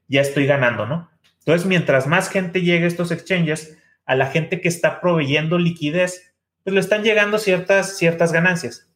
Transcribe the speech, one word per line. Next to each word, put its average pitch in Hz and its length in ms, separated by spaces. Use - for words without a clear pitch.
ya 139 140
estoy 139 240
ganando", 123 400
¿no? 160 240
Entonces, 170 280
mientras 143 400
más 185 220
gente 185 320
llegue 175 240
a - 20
estos 170 240
exchanges, 160 640
a 135 100
la 131 120
gente 165 340
que 175 80
está 160 320
proveyendo 160 560
liquidez, 175 760
pues 196 100
le 196 60
están 208 240
llegando 208 340
ciertas, 185 600
ciertas 165 340
ganancias, 165 640